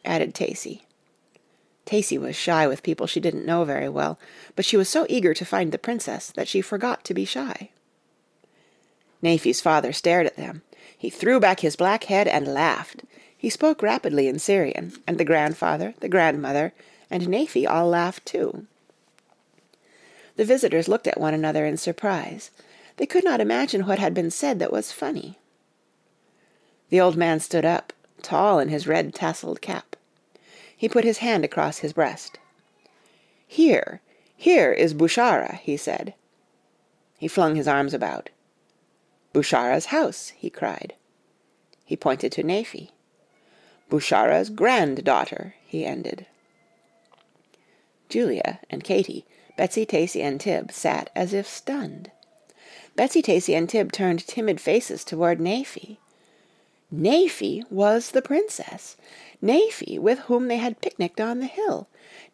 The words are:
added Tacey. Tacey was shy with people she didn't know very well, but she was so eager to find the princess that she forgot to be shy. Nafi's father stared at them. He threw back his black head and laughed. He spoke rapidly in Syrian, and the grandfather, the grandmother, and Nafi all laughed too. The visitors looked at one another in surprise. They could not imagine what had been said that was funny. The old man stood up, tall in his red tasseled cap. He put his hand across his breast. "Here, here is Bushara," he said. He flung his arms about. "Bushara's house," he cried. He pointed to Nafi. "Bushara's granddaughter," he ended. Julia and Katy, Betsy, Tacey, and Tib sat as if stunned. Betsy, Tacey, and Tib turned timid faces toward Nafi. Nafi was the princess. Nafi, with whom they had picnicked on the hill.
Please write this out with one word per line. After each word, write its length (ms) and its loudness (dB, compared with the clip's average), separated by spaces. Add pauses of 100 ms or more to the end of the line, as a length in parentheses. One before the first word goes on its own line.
added 300 0
Tacey. 480 -6 (1040)
Tacey 320 0
was 180 -6
shy 300 2
with 180 -2
people 220 -2
she 140 -4
didn't 260 -2
know 180 2
very 240 -2
well, 300 -4 (360)
but 100 -2
she 120 2
was 120 4
so 200 2
eager 260 2
to 100 -6
find 280 -2
the 60 -4
princess 580 -6
that 100 -4
she 140 0
forgot 440 -6
to 100 -6
be 100 -2
shy. 460 -8 (1500)
Nafi's 380 4
father 320 2
stared 340 2
at 100 -4
them. 260 -12 (340)
He 140 -8
threw 300 2
back 200 4
his 160 0
black 280 2
head 240 2
and 180 0
laughed. 560 -2 (340)
He 120 -4
spoke 340 2
rapidly 460 0
in 100 -2
Syrian, 680 0
and 120 -2
the 60 2
grandfather, 760 0
the 80 -6
grandmother, 680 2 (360)
and 120 -2
Nafi 440 0
all 220 2
laughed 380 -2
too. 400 -4 (1700)
The 80 0
visitors 440 2
looked 180 0
at 140 -2
one 140 0
another 320 0
in 100 -2
surprise. 760 -4 (480)
They 80 -2
could 180 2
not 160 2
imagine 460 0
what 120 2
had 160 0
been 160 -2
said 280 -2
that 140 -2
was 200 -4
funny. 460 -8 (1500)
The 100 6
old 160 6
man 240 2
stood 240 0
up, 280 0 (300)
tall 360 4
in 100 2
his 180 -4
red 280 0
tasseled 460 -6
cap. 360 -10 (800)
He 120 -2
put 160 4
his 140 2
hand 260 0
across 340 -2
his 140 -6
breast. 460 -4 (1080)
"Here, 540 4 (340)
here 380 6
is 220 2
Bushara," 640 2
he 160 -4
said. 380 -8 (1040)
He 100 -6
flung 280 2
his 120 0
arms 240 2
about. 380 -6 (1040)
"Bushara's 520 2
house," 500 -2
he 120 -10
cried. 460 -8 (880)
He 120 -6
pointed 360 -2
to 100 -4
Nafi. 460 -4 (1000)
"Bushara's 580 2
granddaughter," 1080 0 (120)
he 180 -6
ended. 420 -8 (1800)
Julia 520 -2 (100)
and 120 -10
Katy, 420 -2 (320)
Betsy, 280 0
Tacey, 380 0
and 180 -4
Tib 320 -4
sat 420 -4
as 200 -2
if 120 -2
stunned. 640 -10 (840)
Betsy, 260 2
Tacey, 320 2
and 140 2
Tib 240 0
turned 340 0
timid 340 -2
faces 440 0
toward 340 0
Nafi. 600 -6 (920)
Nafi 800 0
was 400 2
the 120 2
princess. 720 -4 (440)
Nafi, 580 2
with 220 2
whom 280 0
they 80 0
had 240 -4
picnicked 400 -4
on 180 -4
the 80 -6
hill. 400 -4 (480)